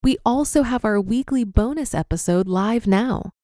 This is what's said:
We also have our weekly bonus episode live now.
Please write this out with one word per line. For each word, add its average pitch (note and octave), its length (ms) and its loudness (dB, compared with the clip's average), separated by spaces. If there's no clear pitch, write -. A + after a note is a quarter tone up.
We C4 200 2
also C#4+ 380 0
have B3 220 -2
our G#3 160 0
weekly B3 420 -2
bonus A#3 500 0
episode F3 540 0
live G3 400 0
now. G3+ 460 0